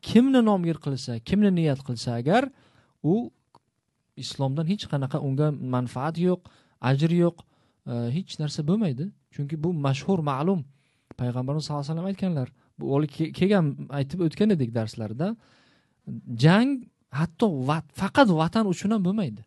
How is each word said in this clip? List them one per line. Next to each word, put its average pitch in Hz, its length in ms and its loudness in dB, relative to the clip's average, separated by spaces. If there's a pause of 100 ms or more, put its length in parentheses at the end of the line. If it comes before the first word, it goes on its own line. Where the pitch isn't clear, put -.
kimni 254 400 6
nomgir 170 360 2
qilsa, 135 260 -4 (160)
kimni 202 220 4 (100)
niyat 147 280 2
qilsa 123 220 -6 (120)
agar, 185 220 2 (600)
u 156 120 2 (1080)
islomdan 139 480 -4
hech 208 200 -4
qanaqa 139 260 -2 (100)
unga 139 200 0 (280)
manfaat 127 400 -4 (120)
yo'q, 180 140 0 (500)
ajr 151 200 2 (120)
yo'q, 170 140 0 (540)
e, - 20 -6 (220)
hech 190 160 -6 (100)
narsa 151 280 -6
bo'lmaydi. 175 360 0 (280)
Chunki 143 300 -6
bu 170 60 0 (180)
mashhur, 151 320 0 (120)
ma'lum. 160 300 0 (600)
Payg'ambarimiz 127 420 -2
sallallohu 147 200 -6
alayhi 156 120 -4
vasallam 180 160 -4
aytganlar. 175 360 -2 (320)
Bu 147 60 -8 (100)
oli 151 200 2
ke-, 156 220 -4
kelgan, 190 280 4 (340)
aytib 139 280 -4
o'tgan 208 280 0
edik 131 220 0
darslarda. 110 500 -4 (1160)
Jang 208 280 6 (480)
hatto 165 280 0 (200)
va-, 160 220 -2 (120)
faqat 208 280 4 (120)
vatan 185 320 0
uchun 196 200 -2
ham 220 140 0
bo'lmaydi. 170 400 -2